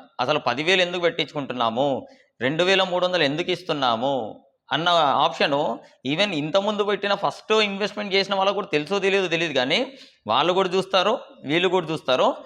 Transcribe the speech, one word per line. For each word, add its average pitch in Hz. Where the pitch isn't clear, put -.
అసలు 139
పదివేలు 156
ఎందుకు 175
పెట్టించుకుంటున్నాము, 135
రెండు 156
వేల 190
మూడు 180
వందలు 180
ఎందుకు 160
ఇస్తున్నాము 131
అన్న 165
ఆప్షను 165
even 190
ఇంతకుముందు 196
పెట్టిన 202
ఫస్ట్ -
ఇన్వెస్ట్మెంట్ 202
చేసిన 196
వాళ్ళకు 190
కూడా 196
తెలుసో 151
తెలియదో 190
తెలియదు. 165
కానీ 147
వాళ్ళు 143
కూడా 185
చూస్తారు, 185
వీళ్ళు 170
కూడా 175
చూస్తారు. 156